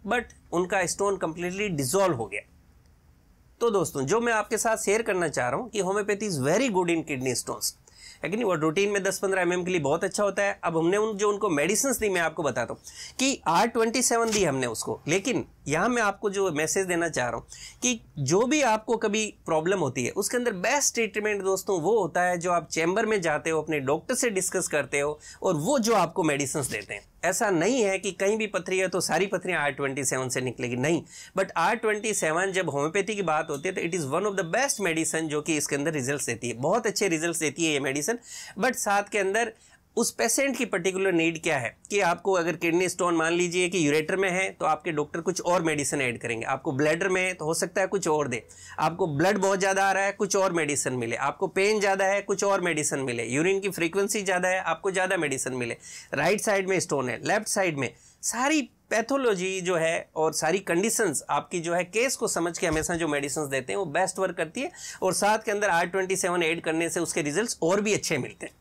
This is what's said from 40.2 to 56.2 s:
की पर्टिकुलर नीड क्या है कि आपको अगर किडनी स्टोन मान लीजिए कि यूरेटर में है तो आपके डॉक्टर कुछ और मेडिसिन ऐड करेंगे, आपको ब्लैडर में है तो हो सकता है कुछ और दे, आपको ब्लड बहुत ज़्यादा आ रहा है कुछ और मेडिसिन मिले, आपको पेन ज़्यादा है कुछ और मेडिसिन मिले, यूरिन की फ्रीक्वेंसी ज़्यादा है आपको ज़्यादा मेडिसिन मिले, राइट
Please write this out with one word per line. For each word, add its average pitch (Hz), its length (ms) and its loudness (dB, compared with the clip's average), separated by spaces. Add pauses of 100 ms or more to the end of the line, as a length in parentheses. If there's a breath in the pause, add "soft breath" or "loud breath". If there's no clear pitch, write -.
की 247 80 0
पर्टिकुलर 185 480 0
नीड 165 300 2
क्या 160 160 2
है 120 100 -2 (220)
कि 202 100 0
आपको 175 320 2
अगर 170 240 2
किडनी 175 320 2
स्टोन 175 260 2
मान 165 180 2
लीजिए 175 360 2
कि 175 180 2
यूरेटर 151 300 2
में 190 140 0
है 185 200 0
तो 165 160 -4
आपके 156 260 0
डॉक्टर 147 280 -4
कुछ 175 200 -2
और 175 220 2
मेडिसिन 151 380 0
ऐड 123 200 0
करेंगे, 117 260 -4
आपको 139 260 -2
ब्लैडर 156 360 2
में 185 140 2
है 185 120 -2
तो 175 100 -10
हो 156 100 0
सकता 185 260 -2
है 190 60 2
कुछ 185 220 -2
और 151 200 2
दे, 120 140 -4 (360 loud breath)
आपको 170 280 0
ब्लड 170 320 2
बहुत 196 200 2
ज़्यादा 190 260 2
आ 196 80 2
रहा 190 120 2
है 196 80 0
कुछ 202 240 -2
और 190 160 4
मेडिसिन 147 400 0
मिले, 117 240 -2
आपको 139 320 -2
पेन 202 320 2
ज़्यादा 196 240 2
है 196 180 2
कुछ 202 220 -2
और 196 160 2
मेडिसिन 151 400 0
मिले, 120 260 -4
यूरिन 165 340 2
की 202 80 -4
फ्रीक्वेंसी 185 540 0
ज़्यादा 185 260 2
है 185 140 2
आपको 170 280 -2
ज़्यादा 185 260 0
मेडिसिन 135 360 -2
मिले, 123 240 -4 (380 loud breath)
राइट 180 260 2